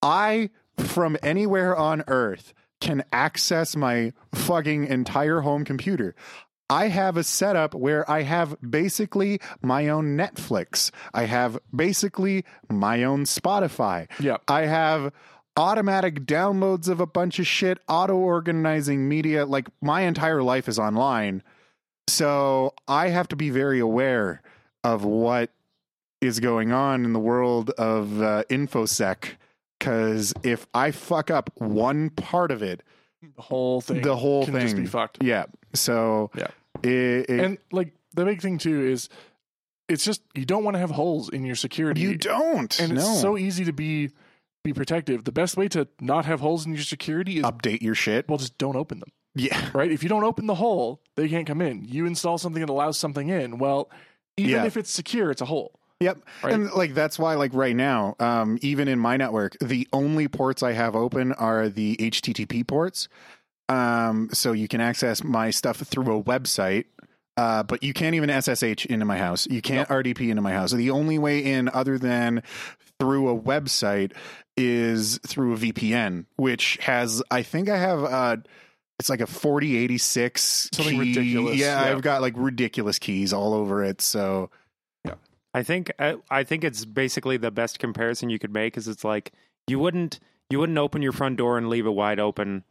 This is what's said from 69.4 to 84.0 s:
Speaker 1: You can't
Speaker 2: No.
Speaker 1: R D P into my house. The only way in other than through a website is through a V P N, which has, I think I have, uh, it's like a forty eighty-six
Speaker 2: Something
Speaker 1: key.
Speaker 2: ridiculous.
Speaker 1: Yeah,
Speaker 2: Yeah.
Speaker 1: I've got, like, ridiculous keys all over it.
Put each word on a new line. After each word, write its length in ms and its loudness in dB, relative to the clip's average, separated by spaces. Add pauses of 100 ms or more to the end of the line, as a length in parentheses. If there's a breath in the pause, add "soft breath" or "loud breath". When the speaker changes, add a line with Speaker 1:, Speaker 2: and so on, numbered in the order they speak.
Speaker 1:
You 120 -2
can't 280 -2
Speaker 2:
No. 60 2
Speaker 1:
R 80 0
D 100 -2
P 160 -2
into 120 0
my 100 0
house. 220 0
The 180 2
only 260 0
way 220 2
in 340 0
other 240 0
than 460 0 (560 loud breath)
through 300 2
a 100 0
website 720 0 (460 loud breath)
is 680 0
through 280 -2
a 40 -4
V 160 0
P 200 0
N, 320 0 (100)
which 460 0
has, 500 0
I 120 0
think 260 -2
I 80 0
have, 260 0
uh, 340 0 (640 loud breath)
it's 100 -2
like 120 -2
a 60 -2
forty 500 0
eighty-six 960 0
Speaker 2:
Something 260 0
Speaker 1:
key. 100 2
Speaker 2:
ridiculous. 480 2
Speaker 1:
Yeah, 280 2
Speaker 2:
Yeah. 60 2
Speaker 1:
I've 100 -2
got, 200 2
like, 140 0
ridiculous 640 0
keys 320 -2
all 220 0
over 300 0
it. 180 -2